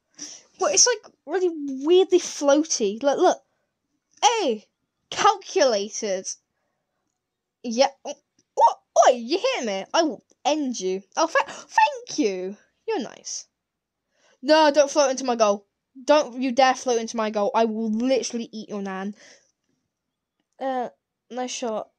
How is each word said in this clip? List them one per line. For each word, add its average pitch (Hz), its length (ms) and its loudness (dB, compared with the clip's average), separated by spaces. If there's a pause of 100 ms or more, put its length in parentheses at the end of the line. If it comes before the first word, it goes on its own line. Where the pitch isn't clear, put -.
(580)
But 370 160 0
it's, 381 140 4
like, 453 260 -4 (120)
really 359 240 0 (360)
weirdly 370 340 4
floaty. 277 840 0
Like, 277 140 2
look. 339 240 2 (840)
Hey, 359 440 0 (420)
calculated. 220 1160 -2 (1300)
Yeah. 240 280 0 (160)
Oh, 285 100 -10 (380)
what? - 260 2 (260)
Oi, 262 100 6
you 240 220 -4
hear 440 280 -2
me? 190 280 -4
I 330 100 2
will 285 200 -4 (220)
end 277 340 -2
you. 185 240 -4 (140)
Oh, 330 100 2
fa-, 523 180 0
thank 571 760 -2
you. 190 360 -4 (320)
You're 427 140 -2
nice. - 440 -12 (960)
No, 302 320 6
don't 285 160 4
float 285 220 2
into 269 140 -4
my 247 100 0
goal. 208 300 0 (360)
Don't 254 400 2
you 262 120 -2
dare 262 220 4
float 240 260 -2
into 226 160 -8
my 214 140 -2
goal. 202 220 0
I 226 120 4
will 220 260 -4
literally 233 640 -2
eat 214 160 -14
your 202 120 -8
nan. 196 320 -8 (1400)
Uh, 262 300 -4 (420)
nice 247 220 -8
shot. 220 480 -6